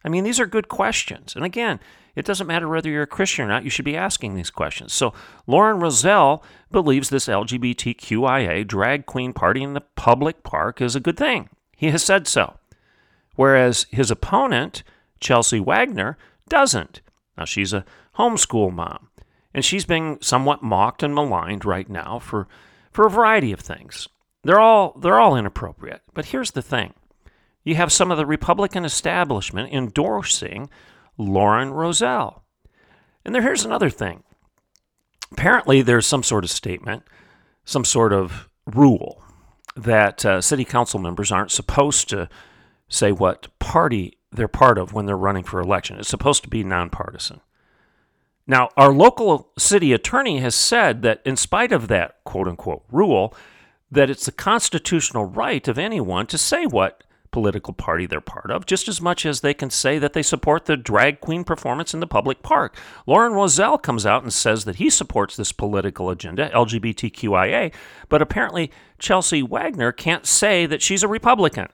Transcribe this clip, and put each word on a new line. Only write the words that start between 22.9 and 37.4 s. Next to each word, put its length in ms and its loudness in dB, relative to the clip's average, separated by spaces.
for 160 4
a 20 2
variety 420 2
of 80 -8
things. 480 -16
They're 160 6
all, 400 6
they're 200 4
all 160 6
inappropriate. 680 -6
But 120 -8
here's 260 -6
the 100 -8
thing. 320 -4
You 120 -2
have 160 0
some 200 2
of 60 -2
the 80 0
Republican 600 -2
establishment 880 -4
endorsing 960 -4
Lauren 540 2
Roselle. 720 -2
And 100 -8
there, 80 0
here's 240 0
another 240 0
thing. 340 -8
Apparently, 500 4
there's 240 4
some 180 0
sort 200 0
of 80 -6
statement, 520 -8